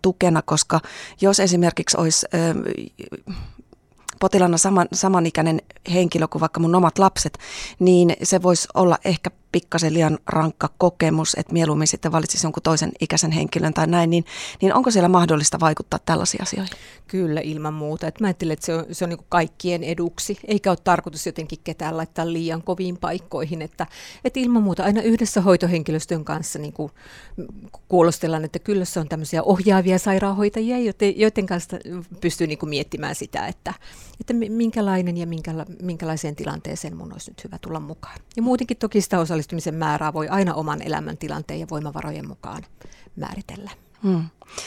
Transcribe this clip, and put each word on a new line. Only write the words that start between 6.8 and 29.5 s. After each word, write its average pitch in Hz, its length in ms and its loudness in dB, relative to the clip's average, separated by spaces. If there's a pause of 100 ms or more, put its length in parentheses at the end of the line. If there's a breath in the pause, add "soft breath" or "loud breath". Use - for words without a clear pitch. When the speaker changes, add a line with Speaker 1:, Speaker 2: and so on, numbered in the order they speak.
Speaker 1:
lapset, - 400 4 (400 loud breath)
niin 180 440 8
se 185 200 2
voisi 180 320 4
olla 180 300 4
ehkä 175 260 0 (220)
pikkasen 165 420 0
liian 160 320 4
rankka 160 420 0 (100)
kokemus, 160 600 2
että 165 140 -4
mieluummin 156 340 2
sitten - 260 -2
valitsisi 160 340 0
jonkun - 160 -4
toisen 160 380 2
ikäisen 160 300 0
henkilön 160 440 0
tai 160 120 2
näin, 170 240 4
niin, 170 140 4 (380 loud breath)
niin 190 120 6
onko 254 160 4
siellä 180 180 4
mahdollista 165 520 4
vaikuttaa 156 460 0
tällaisiin 170 360 0
asioihin? 190 340 -6 (320 loud breath)
Speaker 2:
Kyllä, 160 320 -2
ilman 151 340 -6
muuta. 156 320 -6
Et 160 140 -6
mä 214 60 2
ajattelen, 170 260 -2
että - 140 -6
se 170 80 -2
on, 165 180 -2
se 180 120 -6
on, 175 40 -2
niinku, 170 200 -8
kaikkien 175 560 0
eduksi, 170 600 -4
eikä 202 260 0
ole 170 140 2
tarkoitus 160 420 0
jotenkin 160 380 -8
ketään 160 320 -6
laittaa 165 360 -4
liian 165 300 -4
koviin 180 340 -4
paikkoihin, 160 640 -6
että, 160 240 -8 (380 loud breath)
että 262 160 -2
ilman 240 220 4
muuta 190 220 0
aina 208 180 2
yhdessä 226 380 2
hoitohenkilöstön 170 840 2
kanssa, 156 340 -6
niinku, 147 320 -8 (960 loud breath)
kuulostellaan, 165 560 2
että 160 140 -6
kyllä 202 260 -2
se - 160 -6
on 151 80 -4
tämmöisiä 160 340 -4
ohjaavia 190 560 4